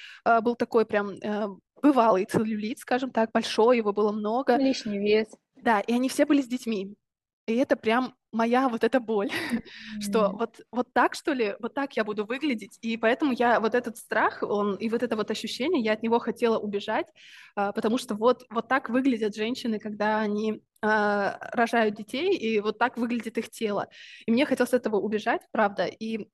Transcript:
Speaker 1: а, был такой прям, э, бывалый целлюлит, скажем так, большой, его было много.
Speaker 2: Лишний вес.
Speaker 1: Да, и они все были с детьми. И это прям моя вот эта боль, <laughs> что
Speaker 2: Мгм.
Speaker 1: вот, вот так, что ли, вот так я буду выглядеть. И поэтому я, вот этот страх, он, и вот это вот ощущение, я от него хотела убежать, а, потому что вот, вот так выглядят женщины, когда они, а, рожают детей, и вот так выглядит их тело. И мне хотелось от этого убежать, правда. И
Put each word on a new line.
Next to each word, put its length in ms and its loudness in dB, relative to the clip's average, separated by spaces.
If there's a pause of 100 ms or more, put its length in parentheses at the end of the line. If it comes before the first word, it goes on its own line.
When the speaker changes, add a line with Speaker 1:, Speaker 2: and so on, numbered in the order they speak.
(260)
Speaker 1:
а, 160 6
был 140 0
такой 300 2
прям, 260 -2
э, 360 -4 (340)
бывалый 440 6
целлюлит, 540 -2
скажем 320 -2
так, 200 0
большой, 460 4
его 160 0
было 180 2
много. 500 0
Speaker 2:
Лишний 380 -2
вес. 280 2 (280)
Speaker 1:
Да, 260 2
и 120 -2
они 160 0
все 160 2
были 160 2
с 60 -6
детьми. 480 -6 (520)
И 100 0
это 180 2
прям 400 0 (160)
моя 380 2
вот 160 -4
эта 160 2
боль, 280 -2
<laughs> 720 -8
что 320 2
Speaker 2:
Мгм. 80 -8
Speaker 1:
вот, 220 -6 (100)
вот 220 -4
так, 220 4
что 180 -4
ли, 260 -2
вот 140 -8
так 240 -4
я 80 2
буду 200 -4
выглядеть. 560 -4
И 160 -4
поэтому 360 2
я, 260 4
вот 160 0
этот 220 -2
страх, 460 -2
он, 320 0
и 140 -4
вот 140 -2
это 140 -2
вот 140 -4
ощущение, 520 -2
я 100 2
от 100 -6
него 160 2
хотела 380 0
убежать, 500 -4 (480)
а, 180 -2
потому 240 0
что 180 -4
вот, 340 2
вот 180 -4
так 220 0
выглядят 460 0
женщины, 440 -4
когда 420 -2
они, 400 -2 (200)
а, 560 2 (160)
рожают 420 2
детей, 420 -2
и 240 0
вот 180 -2
так 180 0
выглядит 400 -4
их 120 -6
тело. 400 -4 (360)
И 60 0
мне 140 4
хотелось 280 0
от 120 4
этого 120 0
убежать, 440 -2 (100)
правда. 340 0
И 480 -8